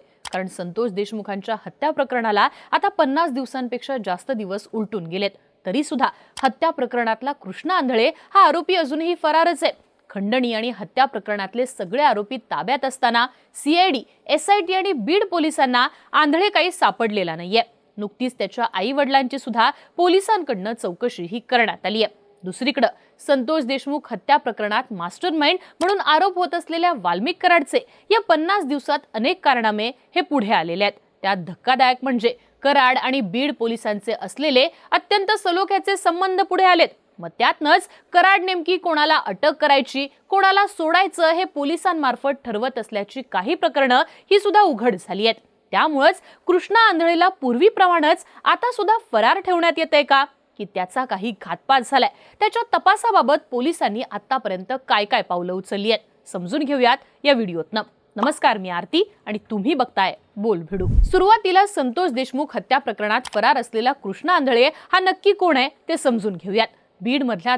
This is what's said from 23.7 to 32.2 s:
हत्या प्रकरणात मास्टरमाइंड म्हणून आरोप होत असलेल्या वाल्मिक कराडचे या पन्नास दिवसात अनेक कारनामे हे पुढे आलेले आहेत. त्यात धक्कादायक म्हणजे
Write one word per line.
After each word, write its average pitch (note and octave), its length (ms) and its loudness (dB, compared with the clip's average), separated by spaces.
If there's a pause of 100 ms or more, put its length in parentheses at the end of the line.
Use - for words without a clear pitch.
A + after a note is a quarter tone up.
हत्या C#4 260 0
प्रकरणात G#3+ 540 -4
मास्टरमाइंड D4 640 -2 (220)
म्हणून F#4 220 0
आरोप F4 340 2
होत F4 200 -2
असलेल्या E4+ 420 -2
वाल्मिक F#3+ 440 -4
कराडचे F4 380 2 (300)
या A4 100 4
पन्नास F4 460 0
दिवसात C#4+ 340 -4 (140)
अनेक B3 320 -4
कारनामे A3 420 0 (280)
हे F4+ 60 2
पुढे A#3 300 -2
आलेले F3 320 0
आहेत. G3+ 160 -2 (220)
त्यात F#3+ 160 -2
धक्कादायक B3+ 680 0
म्हणजे A#3+ 320 0 (260)